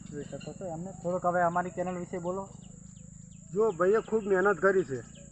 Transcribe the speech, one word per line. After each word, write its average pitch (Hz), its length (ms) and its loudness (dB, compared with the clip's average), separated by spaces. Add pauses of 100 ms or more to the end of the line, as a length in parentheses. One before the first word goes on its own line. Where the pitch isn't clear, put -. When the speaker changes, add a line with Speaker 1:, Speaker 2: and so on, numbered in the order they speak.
(100)
Speaker 1:
જોઈ 147 140 -10
શકો 143 280 -12
છો. 196 120 -12
એમને 175 260 -8 (120)
થોડુંક 175 240 -2
હવે 175 160 4
અમારી 180 280 2
ચેનલ 180 240 -4
વિશે 175 240 -6
બોલો. 185 300 -4 (1040)
Speaker 2:
જો, 214 180 4
ભાઈએ 185 260 4
ખૂબ 220 260 0
મહેનત 196 340 4
કરી 190 260 4
છે 123 180 -6 (300)